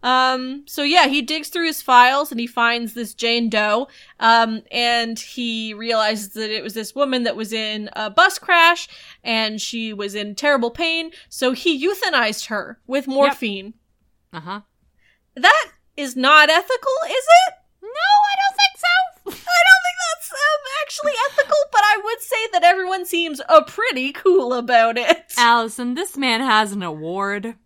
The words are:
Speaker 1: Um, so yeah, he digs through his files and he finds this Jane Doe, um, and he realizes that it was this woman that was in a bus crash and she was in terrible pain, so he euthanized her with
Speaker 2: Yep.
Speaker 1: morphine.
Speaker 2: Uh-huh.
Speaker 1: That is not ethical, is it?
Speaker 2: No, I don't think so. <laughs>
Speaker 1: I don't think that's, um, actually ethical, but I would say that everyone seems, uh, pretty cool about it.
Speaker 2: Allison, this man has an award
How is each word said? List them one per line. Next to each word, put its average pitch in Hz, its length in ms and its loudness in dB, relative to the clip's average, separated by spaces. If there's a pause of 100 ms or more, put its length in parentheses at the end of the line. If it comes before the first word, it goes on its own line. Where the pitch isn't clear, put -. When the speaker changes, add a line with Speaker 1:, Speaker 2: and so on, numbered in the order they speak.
Speaker 1:
Um, 262 640 0
so - 140 -8
yeah, 302 260 4
he 285 140 0
digs 302 280 -8
through 339 180 -4
his 311 160 -6
files 262 480 4
and 233 80 -8
he 240 80 -6
finds 233 480 -2
this 233 180 -10
Jane 233 360 -2
Doe, 214 380 0 (320)
um, 226 520 2
and 233 480 -2
he 226 560 -8
realizes 220 540 -2
that 220 200 -8
it 214 140 -6
was 208 100 -10
this 214 220 -10
woman 262 280 -2
that 233 120 -2
was 214 180 -8
in 214 400 -8
a 214 160 -6
bus 370 300 2
crash 339 480 2 (360)
and 220 380 -4
she 226 320 -8
was 202 220 -8
in 208 180 -8
terrible 247 380 0
pain, 330 400 -4 (180)
so 254 220 -2
he 285 360 -2
euthanized 302 600 -2
her 220 400 -8
with 269 200 -4
Speaker 2:
Yep. 262 60 -6
Speaker 1:
morphine. 233 600 -2 (600)
Speaker 2:
Uh-huh. 180 280 -12 (760)
Speaker 1:
That 453 320 2 (280)
is 269 200 -10
not 294 340 6
ethical, 466 420 0 (140)
is - 60 -8 (360)
it? 740 60 -8 (300)
Speaker 2:
No, 415 80 -16
I 807 500 2
don't 784 160 0
think 784 200 2
so. 679 100 -2 (580)
<laughs> 698 60 -4
Speaker 1:
I 698 120 4
don't 762 200 8
think 719 140 -4 (180)
that's, - 160 -14
um, 587 300 -2 (200)
actually 587 300 -6 (180)
ethical, 605 280 0 (140)
but 427 120 4
I 415 200 2
would 453 180 -6
say 440 320 -4
that 349 100 0
everyone 370 420 2
seems, 339 420 -6
uh, 302 180 8
pretty 277 480 -6
cool 359 400 2
about 233 440 2
it. - 400 0
Speaker 2:
Allison, 240 560 2
this 339 240 -8
man 254 240 0
has 220 300 2
an 202 100 -6
award 196 720 -6 (120)